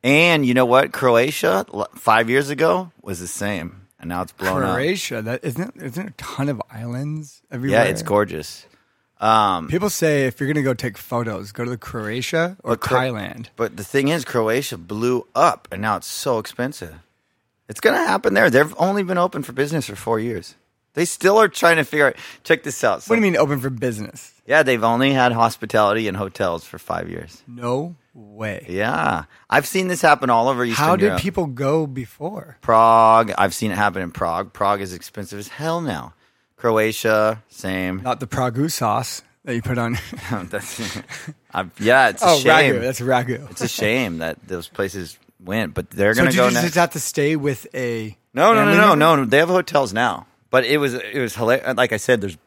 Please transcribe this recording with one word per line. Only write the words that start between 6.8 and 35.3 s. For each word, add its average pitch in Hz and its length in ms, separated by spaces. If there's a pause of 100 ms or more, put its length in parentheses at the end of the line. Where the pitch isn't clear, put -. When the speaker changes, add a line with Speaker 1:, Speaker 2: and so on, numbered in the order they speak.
Speaker 1:
Yeah, 139 60
Speaker 2:
everywhere? 120 320
Speaker 1:
it's 107 160
gorgeous. 98 600 (540)
Um, 104 480
Speaker 2:
People 185 220
say 147 380
if - 120
you're 139 80
gonna 147 160
go 131 100
take 120 240
photos, 107 540
go 120 140
to 120 40
the 123 80
Croatia 127 840
or 127 140
Speaker 1:
But - 40
Cro- 127 180
Speaker 2:
Thailand. 113 480 (100)
Speaker 1:
but 113 180
the 104 80
thing 139 240
is, 156 160
Croatia 117 540
blew 110 580
up, 143 380
and 95 80
now 107 160
it's - 100
so 120 320
expensive. 107 560 (720)
It's - 140
gonna - 160
happen 262 360
there. 208 160
They've 147 280
only 196 260
been 180 140
open 175 260
for - 80
business 143 360
for 101 100
four 113 240
years. 107 340 (380)
They 165 120
still 196 320
are 214 100
trying 170 280
to 156 80
figure 147 240
out. - 80 (280)
Check 160 200
this 139 200
out. 98 200
So - 80
Speaker 2:
What 226 80
do 220 40
you 190 80
mean 156 80
open 143 200
for 135 100
business? 110 640 (140)
Speaker 1:
Yeah, 147 160
they've 117 200
only 123 300
had 127 180
hospitality 110 760
and 95 100
hotels 95 480
for 82 140
five 85 280
years. 82 400
Speaker 2:
No 127 480 (200)
way. 104 520
Speaker 1:
Yeah. 107 580 (220)
I've - 200
seen 185 220
this 175 120
happen 143 300
all 117 180
over 123 160
Eastern 117 180
Speaker 2:
How 170 120
did 196 100
Speaker 1:
Europe. 190 160
Speaker 2:
people 180 240
go 143 400
before? 139 760
Speaker 1:
Prague. 113 760
I've 95 160
seen 110 160
it 90 60
happen 98 260
in 87 80
Prague. 90 440
Prague 101 280
is 92 100
expensive 98 460